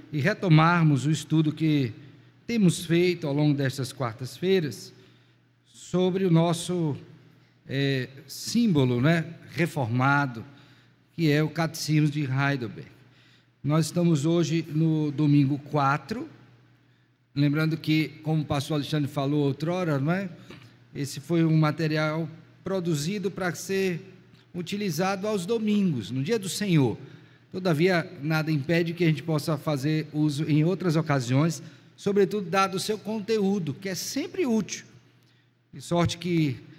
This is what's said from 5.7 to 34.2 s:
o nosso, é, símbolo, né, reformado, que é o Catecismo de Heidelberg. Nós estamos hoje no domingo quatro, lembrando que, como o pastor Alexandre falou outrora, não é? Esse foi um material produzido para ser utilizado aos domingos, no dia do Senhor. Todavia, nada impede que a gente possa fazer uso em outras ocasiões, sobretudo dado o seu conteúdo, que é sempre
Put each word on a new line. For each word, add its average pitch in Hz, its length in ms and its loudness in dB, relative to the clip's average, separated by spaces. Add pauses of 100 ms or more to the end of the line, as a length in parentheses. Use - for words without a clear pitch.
o 180 80 2
nosso, 165 640 2 (720)
é, 135 400 -2 (180)
símbolo, 143 760 2
né, 165 240 4 (260)
reformado, 131 920 0 (680)
que 160 180 0
é 147 140 4
o 151 60 -2
Catecismo 156 580 0
de 147 140 -2
Heidelberg. 127 680 -4 (720)
Nós 156 260 0
estamos 170 380 2
hoje 165 440 0
no 156 420 0
domingo 143 480 4
quatro, 151 680 -2 (1080)
lembrando 151 400 2
que, 156 320 0 (160)
como 156 200 0
o - 20 -6
pastor 147 300 -2
Alexandre 143 360 -2
falou 143 320 0
outrora, 156 560 -2
não 151 140 0
é? 190 160 -4 (680)
Esse 139 240 -8
foi 165 240 0
um 160 140 4
material 156 720 0 (340)
produzido 180 680 -2
para 180 240 -4
ser 190 600 -4 (440)
utilizado 190 680 -4
aos 202 180 -2
domingos, 202 640 0
no 131 140 -4
dia 226 160 0
do 190 80 -8
Senhor. 160 500 2 (540)
Todavia, 180 580 2 (140)
nada 156 260 -2
impede 165 440 0
que 175 100 -2
a 165 40 4
gente 151 140 2
possa 156 360 -2
fazer 151 560 -2
uso 151 360 0
em 151 140 4
outras 180 320 0
ocasiões, 143 640 0 (360)
sobretudo 196 520 0
dado 190 260 0
o 180 40 -4
seu 214 180 -4
conteúdo, 202 760 -2
que 190 160 -10
é 185 60 -6
sempre 349 500 -4